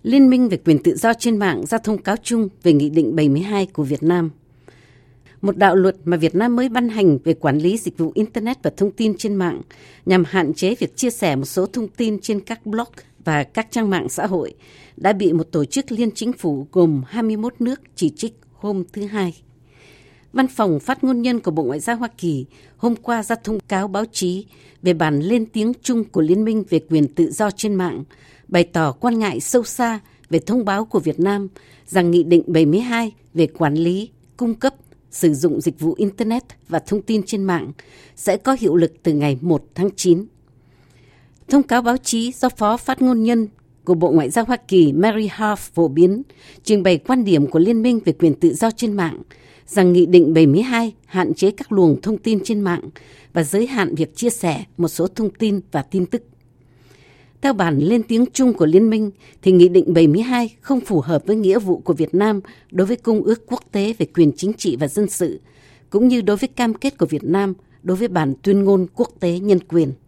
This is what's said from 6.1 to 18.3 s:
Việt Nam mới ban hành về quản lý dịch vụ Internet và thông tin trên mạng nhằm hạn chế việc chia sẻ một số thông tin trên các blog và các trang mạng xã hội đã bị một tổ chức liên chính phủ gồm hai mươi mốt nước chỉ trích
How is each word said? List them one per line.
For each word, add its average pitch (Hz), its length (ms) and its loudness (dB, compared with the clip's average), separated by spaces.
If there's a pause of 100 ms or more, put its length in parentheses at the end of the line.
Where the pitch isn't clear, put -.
Việt 160 180 0
Nam 233 220 0
mới 254 120 0
ban 240 200 -2
hành 190 360 2
về 160 100 0
quản 147 240 -2
lý 185 200 0
dịch - 200 -10
vụ 160 160 -4
Internet 220 480 -4
và 156 140 -2
thông 196 140 0
tin 214 280 -2
trên 208 160 -6
mạng 180 280 -4 (440)
nhằm 185 200 4
hạn 165 280 -2
chế 190 200 -2
việc - 220 -6
chia 247 140 -4
sẻ 165 260 -2
một 135 80 -4
số 190 220 -4
thông 220 220 -8
tin 214 320 -6
trên 208 200 -4
các 220 260 -14
blog 220 220 -8 (360)
và 147 200 -2
các 220 260 -8
trang 220 200 -2
mạng 180 180 -2
xã - 180 -6
hội 175 280 -6 (420)
đã 196 160 0
bị 185 200 0
một 160 200 0
tổ 147 120 -2
chức 269 280 -6
liên 220 220 -2
chính 233 180 -6
phủ 143 400 -6
gồm 160 340 2
hai 226 160 -6
mươi 220 140 -2
mốt 226 240 -8
nước 254 200 -4 (140)
chỉ 311 160 -2
trích - 240 -10 (180)